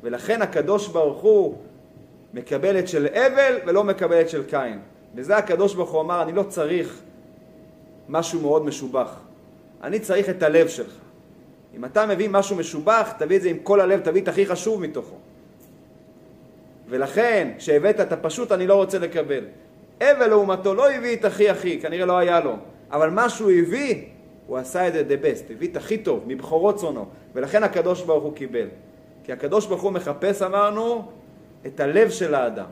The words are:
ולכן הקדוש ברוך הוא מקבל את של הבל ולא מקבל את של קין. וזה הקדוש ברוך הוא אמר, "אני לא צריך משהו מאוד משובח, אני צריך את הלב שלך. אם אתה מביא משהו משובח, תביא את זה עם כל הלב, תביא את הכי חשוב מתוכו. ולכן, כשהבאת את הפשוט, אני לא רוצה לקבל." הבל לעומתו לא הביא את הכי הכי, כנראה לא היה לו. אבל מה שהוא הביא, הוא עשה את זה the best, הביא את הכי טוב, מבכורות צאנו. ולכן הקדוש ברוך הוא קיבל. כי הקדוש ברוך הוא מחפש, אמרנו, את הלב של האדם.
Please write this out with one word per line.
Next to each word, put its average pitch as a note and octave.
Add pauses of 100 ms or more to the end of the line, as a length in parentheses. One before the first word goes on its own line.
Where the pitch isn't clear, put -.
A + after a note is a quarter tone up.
ולכן B2
הקדוש F#3+
ברוך D#3
הוא G3 (800)
מקבל D3
את F#3
של D3
הבל C4
ולא F#3+
מקבל F3
את E3
של D#3
קין. B2 (360)
וזה C#3+
הקדוש G3
ברוך F3+
הוא D#3+
אמר, E3+
"אני D#3+
לא G3
צריך F3 (1080)
משהו E3
מאוד D3+
משובח, C3+ (600)
אני F#3+
צריך G3
את F#3
הלב D#3
שלך. - (800)
אם A#2
אתה G#3
מביא G3+
משהו G3
משובח, E3
תביא E3
את F3+
זה F3+
עם D#3+
כל G3+
הלב, F#3+
תביא F#3
את F#3
הכי F#3+
חשוב F#3+
מתוכו. D3+ (1700)
ולכן, D3
כשהבאת E3+
את F#3
הפשוט, E3
אני F#3
לא G3
רוצה G3
לקבל." D3 (560)
הבל C4
לעומתו G3
לא C#4
הביא A#3+
את A3+
הכי G3+
הכי, F3
כנראה E3+
לא F3+
היה E3+
לו. B2+ (340)
אבל D#3
מה A3+
שהוא A3
הביא, F#3 (420)
הוא B2+
עשה F3
את E3
זה D#3
the C3+
best, D3
הביא D#3
את -
הכי G#3+
טוב, C#3+
מבכורות D#3+
צאנו. C3+ (280)
ולכן D#3+
הקדוש F3+
ברוך D#3
הוא D3
קיבל. A#2+ (560)
כי C3
הקדוש F3+
ברוך F3+
הוא F#3+
מחפש, F3+
אמרנו, G#3 (580)
את -
הלב E3+
של D#3+
האדם. A2+